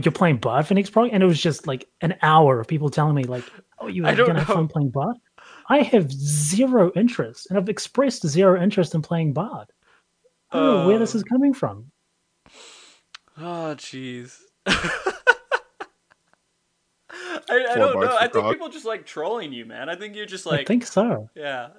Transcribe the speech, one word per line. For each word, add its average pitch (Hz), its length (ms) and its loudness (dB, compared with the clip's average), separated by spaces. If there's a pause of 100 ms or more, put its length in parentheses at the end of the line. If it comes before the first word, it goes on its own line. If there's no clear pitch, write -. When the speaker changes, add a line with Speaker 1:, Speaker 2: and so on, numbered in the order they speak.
Speaker 1:
you're 165 80 2
playing 156 280 2
Bard 127 280 0
for 202 80 0
next 196 160 0
prog?" 240 220 2
And 190 100 2
it 190 40 6
was 165 140 4
just, 151 280 -4
like, 131 200 -6 (120)
an 175 220 -2
hour 156 360 8
of 113 80 -6
people 151 240 -2
telling 151 240 2
me, 139 80 0
like, 123 220 -6 (340)
"Oh, - 80 -12
you 180 180 -4
Speaker 2:
I 196 60 2
Speaker 1:
are 202 60 2
Speaker 2:
don't 240 100 4
Speaker 1:
gonna 165 140 2
have - 80 -2
Speaker 2:
know. 214 80 2
Speaker 1:
fun 160 100 2
playing 143 240 -2
Bard?" 151 240 -4 (540)
I 277 140 4
have 185 280 2
zero 160 840 0
interest, 180 540 -2
and 185 60 -2
I've 196 120 -2
expressed 240 580 -2
zero 175 340 4
interest 180 360 0
in 151 60 -2
playing 160 300 -2
Bard. 151 360 -8 (840)
I 254 60 -2
don't 277 80 2 (160)
know 180 40 2
where 214 140 4
this 226 160 -2
Speaker 2:
Uh, - 20 -2
Speaker 1:
is 196 60 -6
coming 262 280 2
from. 117 380 -8 (1500)
Speaker 2:
Oh, 165 400 -8
jeez. 127 600 -14 (160)
<laughs> - 140 -14
I, 190 40 0 (2750)
I 247 240 0
Speaker 3:
Four - 20 0
Speaker 2:
don't 254 180 4
Speaker 3:
Bards 240 160 0
Speaker 2:
know. 240 60 0
Speaker 3:
for - 0 -
Speaker 2:
I - 40 2
think 233 120 0
Speaker 3:
prog. 123 220 0
Speaker 2:
people 330 140 -10
just 302 160 -16
like 214 200 -8
trolling 165 480 -8
you, 117 120 -14
man. 113 240 -14
I 175 80 -8
think 208 180 -14
you're 208 120 -12
just 190 200 -14
Speaker 1:
I 165 40 -4
Speaker 2:
like, 143 180 -2
Speaker 1:
think 240 180 0
so. 175 480 -2
Speaker 2:
yeah, 135 340 -10 (100)